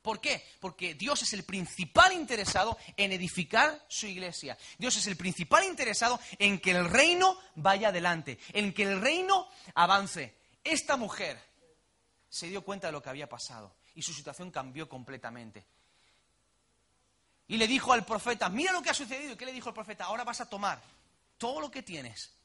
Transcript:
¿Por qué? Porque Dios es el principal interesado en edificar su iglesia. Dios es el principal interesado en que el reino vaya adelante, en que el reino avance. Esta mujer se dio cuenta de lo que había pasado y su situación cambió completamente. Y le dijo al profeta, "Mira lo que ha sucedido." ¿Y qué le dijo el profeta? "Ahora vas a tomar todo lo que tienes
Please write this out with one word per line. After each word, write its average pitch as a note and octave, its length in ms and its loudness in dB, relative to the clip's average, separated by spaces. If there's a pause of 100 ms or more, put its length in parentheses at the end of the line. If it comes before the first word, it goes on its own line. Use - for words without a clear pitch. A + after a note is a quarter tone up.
¿Por G#3+ 180 -4
qué? C4+ 240 -2 (180)
Porque F3 340 -6
Dios B3+ 260 -2
es A3+ 140 -2
el F#3+ 100 -6
principal G3 720 4
interesado A3 640 0 (180)
en G3 160 2
edificar G#3 760 2
su - 180 -6
iglesia. F3 500 -8 (220)
Dios B3 180 0
es F#3+ 120 0
el F#3 80 -2
principal F3+ 480 4
interesado B3 540 0 (200)
en G3+ 200 4
que F#3 120 2
el F3+ 180 4
reino F4 500 6 (180)
vaya G3 320 4
adelante, E3+ 500 0 (160)
en G3+ 180 0
que G3+ 120 0
el G3 160 0
reino F#4 460 2 (280)
avance. F3 640 2 (260)
Esta D4 320 0
mujer F#3 420 -6 (920)
se - 180 -8
dio F#3+ 160 -8
cuenta F#3+ 220 -6
de D#3+ 60 -4
lo D3 100 -8
que C#3 80 -12
había C#3+ 180 -10
pasado A2+ 480 -14 (180)
y D#3+ 60 -14
su D#3+ 140 -8
situación D3 360 -12
cambió C#3 380 -10
completamente. A#2+ 760 -14 (1800)
Y A3+ 100 0
le A3 80 4
dijo B3+ 260 4
al A#3 140 4
profeta, A3 420 0
"Mira D4 240 0
lo F4 80 0
que D#4 80 -4
ha D4 60 2
sucedido." C4 400 -8
¿Y - 20 -18
qué A#3+ 80 -12
le C4 80 -10
dijo B3 160 -10
el G3+ 60 -10
profeta? G#3 300 -12
"Ahora A3 200 -6
vas A#3 160 -8
a A#3 80 -10
tomar G3 320 -4 (560)
todo C4 240 -4
lo D4 100 -8
que C4 120 -10
tienes C3+ 500 -12 (120)